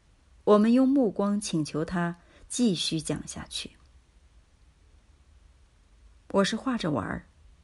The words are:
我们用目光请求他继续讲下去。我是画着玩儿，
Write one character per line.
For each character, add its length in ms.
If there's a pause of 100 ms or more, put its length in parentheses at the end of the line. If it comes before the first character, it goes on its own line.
(460)
我 120
们 140
用 160
目 240
光 300
请 240
求 180
他 340 (300)
继 260
续 280
讲 260
下 220
去。 220 (2500)
我 120
是 140
画 220
着 120
玩 160
儿， 220 (360)